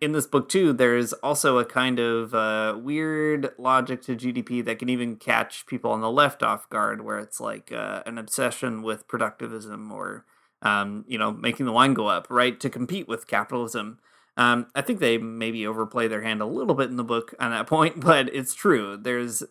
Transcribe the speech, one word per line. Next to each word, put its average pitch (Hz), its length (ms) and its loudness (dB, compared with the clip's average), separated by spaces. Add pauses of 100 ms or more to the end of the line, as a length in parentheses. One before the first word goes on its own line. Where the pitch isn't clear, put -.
in 151 100 0
this 151 160 0
book, 131 220 2
too, 185 220 4
there's 120 420 4
also 143 440 2
a 120 80 4
kind 127 320 0
of, 117 380 0
uh, 110 440 0
weird 151 800 0
logic 127 460 2
to 127 120 -4
G 123 160 -2
D 120 120 -4
P 120 180 -2
that 113 160 -2
can 127 100 -6
even 120 280 -2
catch 113 500 -2
people 117 260 -4
on 110 100 0
the 113 100 0
left 143 320 2
off 107 260 0
guard, 110 340 -2
where 107 140 -6
it's 107 220 -12
like, 110 320 -10
uh, 104 340 -8
an 117 140 -10
obsession 113 640 -4
with 110 240 -6
productivism 110 840 -8
or, 101 340 -12 (360)
um, 104 460 0
you 127 100 -4
know, 107 140 0
making 120 340 -2
the 120 60 0
wine 127 240 6
go 107 100 0
up, 92 240 0
right, 123 300 2
to 135 100 -4
compete 123 380 -6
with 113 180 -8
capitalism. 113 720 -4 (400)
Um, 120 380 4
I 139 80 -2
think 226 160 -2
they 117 180 4
maybe 113 480 -6
overplay 110 420 -2
their 107 140 -4
hand 110 220 -2
a - 20 -2
little 190 300 0
bit 131 160 0
in 123 40 -6
the 123 80 -2
book 117 360 -2
on 123 100 0
that 113 160 -2
point, 160 340 2
<laughs> - 0 -
but 147 320 4
it's 131 220 -4
true. 107 420 2
There's, 120 560 -4